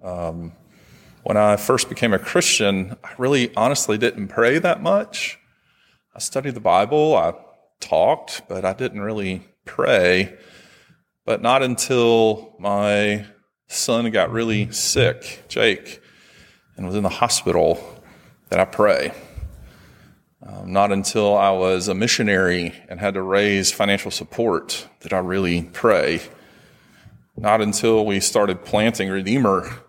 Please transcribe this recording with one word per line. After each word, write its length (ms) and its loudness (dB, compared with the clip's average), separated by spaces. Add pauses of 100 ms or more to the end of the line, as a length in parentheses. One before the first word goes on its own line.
Um, 500 -8 (720)
when 120 0
I 200 6
first 340 0
became 240 0
a 40 0
Christian, 840 0
I 140 -16
really 360 0
honestly 440 0
didn't 300 -2
pray 300 2
that 240 0
much. 560 -2 (800)
I 40 -20
studied 340 -6
the 60 -12
Bible, 540 2
I 200 0 (460)
talked, 680 0
but 160 -8
I 80 0
didn't 300 -6
really 440 -6 (200)
pray. 720 2 (880)
But 160 -2
not 200 2
until 960 2
my 680 0 (420)
son 420 -2
got 220 2
really 400 -2
sick, 760 -2
Jake, 520 -2 (760)
and 120 -10
was 100 -6
in 60 -2
the 80 0
hospital, 920 -2 (460)
did 100 -2
I 60 4
pray. 480 0 (1300)
Um, 300 -14
not 200 4
until 440 2
I 140 4
was 380 2
a 60 0
missionary 800 0 (160)
and 120 -14
had 120 -2
to 100 -4
raise 480 2
financial 400 -2
support 800 -4 (120)
did 120 -10
I 60 0
really 460 0
pray. 580 0 (1120)
Not 240 2
until 460 2
we 140 0
started 440 0
planting 460 0
Redeemer 600 0 (180)